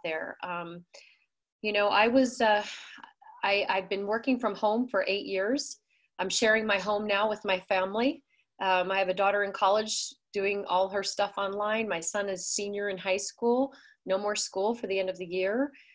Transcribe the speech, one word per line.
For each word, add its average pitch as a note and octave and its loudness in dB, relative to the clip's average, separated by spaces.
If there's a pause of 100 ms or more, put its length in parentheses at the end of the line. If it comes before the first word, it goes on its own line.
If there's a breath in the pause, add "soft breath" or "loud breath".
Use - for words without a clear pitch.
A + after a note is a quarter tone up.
there. D#3+ -6
Um, F3 -8 (800 loud breath)
you G#3+ -2
know, G#3 4
I G#3 6
was, B3 4
uh, G#3+ 4 (840 loud breath)
I, G3+ 2
I've F#3+ -2
been G3+ -4
working A#3 0
from G#3 -2
home A3 0
for F#3+ 0
eight G3 -2
years. G3+ -2 (380)
I'm F#3 -2
sharing A3 2
my G3+ 2
home G#3 -2
now G#3 2
with G#3 -4
my F#3+ 2
family. G3+ 0 (400)
Um, F#3 2
I G3 2
have F#3 2
a F#3 2
daughter G3+ 2
in G3 -6
college G#3+ 2 (240)
doing G3+ -2
all F#3 2
her G3 -4
stuff G3+ -4
online. G#3 -2
My E3+ -4
son G3+ 0
is F3+ -6
senior G3+ -2
in F#3+ -4
high F#3+ 0
school. A#3+ 0 (320 loud breath)
No F#3+ 2
more G#3 -2
school G3+ 0
for A#3 -8
the F#3+ 0
end F#3 -2
of F3 -6
the F3+ -10
year. G3 0 (240 soft breath)